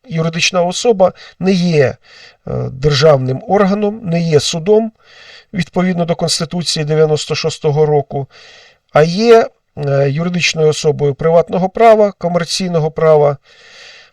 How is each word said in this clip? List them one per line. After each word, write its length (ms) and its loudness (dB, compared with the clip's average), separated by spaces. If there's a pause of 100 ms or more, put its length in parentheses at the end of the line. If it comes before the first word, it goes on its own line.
юридична 520 -2
особа 520 0 (260)
не 120 0
є, 340 2
е, 120 -6 (760)
державним 760 0
органом, 560 0
не 180 -2
є 180 2
судом, 520 0 (640)
відповідно 520 -2
до 100 -2
Конституції 680 -4
дев'яносто 500 0
шостого 500 -2
року, 440 -4 (640)
а 100 4
є, 460 4 (280)
е, 320 -2
юридичною 580 -2
особою 480 -2
приватного 540 0
права, 420 4
комерційного 800 -4
права, 460 2 (760)